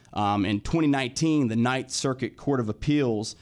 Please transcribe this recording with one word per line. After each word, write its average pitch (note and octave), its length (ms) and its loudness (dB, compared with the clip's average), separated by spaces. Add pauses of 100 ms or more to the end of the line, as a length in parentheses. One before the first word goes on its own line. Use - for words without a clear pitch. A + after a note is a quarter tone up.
(140)
Um, D3 320 2
in G#2 160 0
twenty E3 260 0
nineteen, C#3 600 0
the A2 60 -2
Ninth B2 360 0
Circuit B2+ 460 -4
Court C#3+ 220 -2
of A2 100 -2
Appeals, A#2+ 720 0